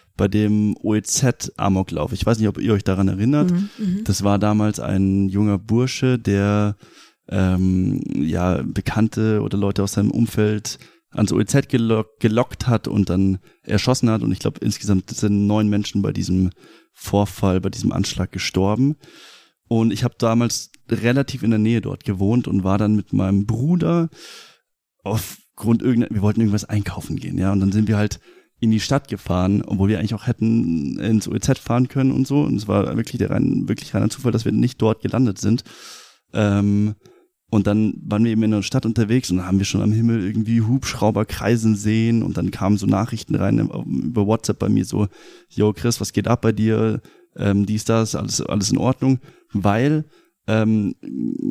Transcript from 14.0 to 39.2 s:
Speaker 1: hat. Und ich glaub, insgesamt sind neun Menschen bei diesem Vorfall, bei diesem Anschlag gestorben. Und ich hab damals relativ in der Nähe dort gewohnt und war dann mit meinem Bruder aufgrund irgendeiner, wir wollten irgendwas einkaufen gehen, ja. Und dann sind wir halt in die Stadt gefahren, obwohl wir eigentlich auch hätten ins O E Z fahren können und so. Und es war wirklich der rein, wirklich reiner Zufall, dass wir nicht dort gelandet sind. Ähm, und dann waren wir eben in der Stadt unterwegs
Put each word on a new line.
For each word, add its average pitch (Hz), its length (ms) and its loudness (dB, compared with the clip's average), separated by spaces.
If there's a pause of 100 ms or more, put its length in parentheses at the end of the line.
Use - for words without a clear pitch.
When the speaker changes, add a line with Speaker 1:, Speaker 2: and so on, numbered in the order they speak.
Speaker 1:
hat. 113 120 0
Und 110 80 0
ich 98 100 -4
glaub, - 180 -4
insgesamt 101 520 -2
sind 101 360 0
neun 107 220 2
Menschen 104 340 -2
bei 101 100 -2
diesem 92 380 0 (420)
Vorfall, 98 680 0
bei 92 80 -2
diesem - 240 -2
Anschlag - 380 -4
gestorben. 107 680 -2 (720)
Und 113 240 2
ich - 120 -4
hab - 140 -4
damals 117 520 0 (180)
relativ 120 540 -2
in 113 80 2
der 113 80 2
Nähe 110 220 2
dort 95 240 -8
gewohnt 104 420 0
und 98 160 0
war 95 160 2
dann 107 160 2
mit 104 180 -2
meinem 101 340 2
Bruder 165 600 2 (960)
aufgrund - 800 -4
irgendeiner, 120 320 0
wir 101 80 -2
wollten 104 180 2
irgendwas 104 240 2
einkaufen - 520 -4
gehen, 90 220 -6
ja. 95 140 0
Und 101 80 2
dann 98 120 2
sind 107 160 2
wir 110 80 2
halt 104 240 -2 (400)
in 113 100 2
die 110 100 4
Stadt 139 280 -2
gefahren, 95 540 0
obwohl 98 260 0
wir 104 100 2
eigentlich 104 160 -2
auch - 120 -8
hätten 90 720 0
ins 101 280 0
O - 80 -4
E 107 60 -2
Z - 180 0
fahren 123 300 0
können 131 240 0
und 131 140 0
so. 143 160 0
Und - 140 0
es 107 120 -6
war 101 280 0
wirklich 113 220 -6
der 98 120 0
rein, - 380 0
wirklich - 260 -6
reiner 107 160 0
Zufall, 120 220 -4
dass 117 120 0
wir 139 80 0
nicht 120 300 0
dort 113 200 0
gelandet 113 360 0
sind. 110 260 0 (680)
Ähm, 101 600 2 (580)
und 101 140 2
dann 107 280 2 (100)
waren 104 180 0
wir 117 80 2
eben 110 140 2
in 107 80 2
der 101 100 0
Stadt 131 240 -2
unterwegs 113 420 0